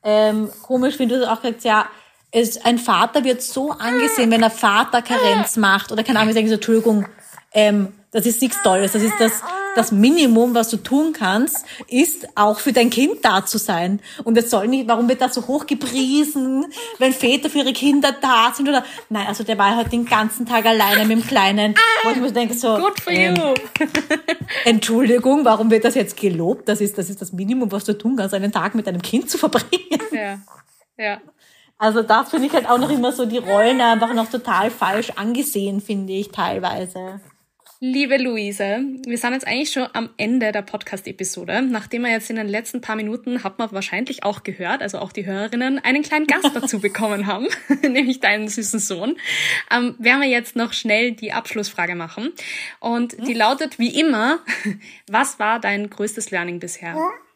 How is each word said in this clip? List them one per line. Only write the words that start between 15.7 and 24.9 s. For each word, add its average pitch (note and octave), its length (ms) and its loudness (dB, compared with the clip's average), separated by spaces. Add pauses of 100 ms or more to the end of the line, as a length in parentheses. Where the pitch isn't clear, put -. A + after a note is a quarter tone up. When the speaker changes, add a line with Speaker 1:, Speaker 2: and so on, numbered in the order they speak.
Speaker 1:
wenn C4 140 4
Väter C4 380 0
für C#4+ 80 -2
ihre C4 140 0
Kinder C#4 380 2 (100)
da A#3+ 320 4
sind C#4 160 -2
oder“, C4 160 2 (260)
nein, G#3 180 -4
also G#3 160 -6
der G#3+ 140 -2
war G3+ 180 4
halt A#3 160 -2
den A#3+ 140 0
ganzen A3 400 0
Tag A3+ 200 2
alleine G#3+ 380 4
mit A3 160 4
dem A3 60 -4
Kleinen, G#3 500 2 (260)
wo A4+ 80 2
ich A4+ 60 0
mir B3 160 0
denke A#3 220 0
so, A3+ 240 0
Speaker 2:
Good G4 220 0
for F4 120 -4
Speaker 1:
ähm, F4+ 240 4
Speaker 2:
you. D4+ 180 2 (240)
<laughs> D#4 80 0 (760)
Speaker 1:
Entschuldigung, A#3+ 800 4